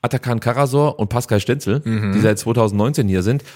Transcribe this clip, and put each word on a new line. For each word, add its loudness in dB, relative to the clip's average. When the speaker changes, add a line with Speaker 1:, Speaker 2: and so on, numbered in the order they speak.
Speaker 1:
Atakan -2
Karasor 0
und -2
Pascal 0
Stenzel, -2
Speaker 2:
Mhm. -2
Speaker 1:
die 2
seit 4
zweitausendneunzehn 0
hier 2
sind. 0